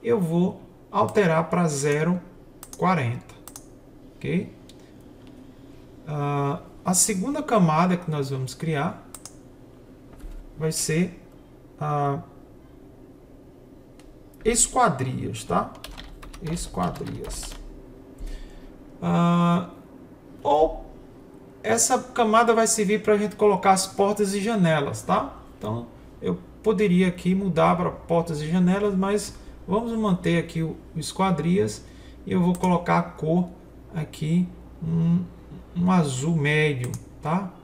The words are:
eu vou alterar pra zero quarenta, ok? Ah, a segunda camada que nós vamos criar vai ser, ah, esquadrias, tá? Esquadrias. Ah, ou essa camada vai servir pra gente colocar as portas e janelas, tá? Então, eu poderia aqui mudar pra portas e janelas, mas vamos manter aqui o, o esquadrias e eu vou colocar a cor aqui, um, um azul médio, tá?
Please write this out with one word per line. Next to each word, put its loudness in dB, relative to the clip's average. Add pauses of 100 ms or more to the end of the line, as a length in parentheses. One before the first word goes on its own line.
eu 2
vou 0 (280)
alterar 2
pra 2
zero 0 (600)
quarenta, -2 (840)
ok? -4 (1600)
Ah, -2 (220)
a 0
segunda 0
camada 4
que -8
nós -4
vamos -6
criar -4 (1500)
vai -2
ser, -2 (560)
ah, -2 (2250)
esquadrias, 0
tá? -2 (800)
Esquadrias. -8 (1500)
Ah, 2 (720)
ou 2 (720)
essa 2
camada 4
vai 4
servir 0
pra 4
gente -2
colocar 4
as 2
portas 0
e -2
janelas, 0
tá? -2 (220)
Então, -6 (360)
eu -2 (240)
poderia 4
aqui 0
mudar 2
pra -2
portas -2
e -6
janelas, 2
mas -2 (320)
vamos -2
manter 0
aqui -4
o, -4 (200)
o -6
esquadrias 0 (420)
e -6
eu 2
vou 2
colocar 2
a 2
cor -2 (440)
aqui, -2 (340)
um, 2 (540)
um 2
azul 2
médio, 0 (300)
tá? -2 (100)